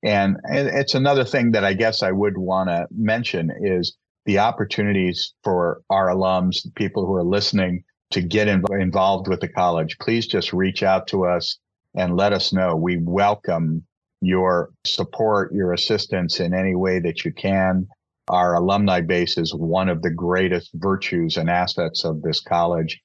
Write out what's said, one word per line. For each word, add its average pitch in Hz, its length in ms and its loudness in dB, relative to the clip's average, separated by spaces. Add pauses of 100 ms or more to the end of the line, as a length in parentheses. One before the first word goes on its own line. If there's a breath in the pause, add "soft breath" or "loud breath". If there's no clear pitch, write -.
And 98 320 2 (140)
it, 143 160 0
it's 139 280 -2
another 139 300 4
thing 120 260 2
that 107 140 2
I 98 100 2
guess 110 300 0
I 92 80 0
would 98 260 0
wanna 92 480 -2 (100)
mention 107 540 -2 (100)
is 92 360 -2 (280)
the 101 140 2
opportunities 101 1040 0
for 90 480 0
our 95 180 4
alums, 92 680 0
people 98 300 -2
who 95 80 0
are 90 100 0
listening, 92 580 0 (280)
to 92 120 -2
get 104 260 0
inv-, 98 320 0
involved 95 480 2
with 92 120 0
the 87 80 -6
college. 85 500 0
Please 117 280 0
just - 260 -2
reach 95 300 0
out 95 260 2
to 95 180 0
us 87 320 -2 (360)
and 90 220 0
let 101 160 2
us 95 200 -2
know. 92 240 2
We 87 220 0
welcome 85 840 0 (360)
your 92 500 2 (160)
support, 104 680 -2
your 90 200 0
assistance 90 680 -2
in 87 140 -2
any 92 200 0
way 92 260 0
that 85 240 -4
you 80 80 -4
can. 95 540 0 (420)
Our 90 260 2
alumni 92 480 2
base 87 360 0
is 82 160 -2
one 82 340 0
of 82 140 -2
the 87 80 0
greatest 87 640 0
virtues 87 640 -2
and 82 120 0
assets 87 560 -2
of 78 180 -4
this 80 180 -2
college 85 640 -2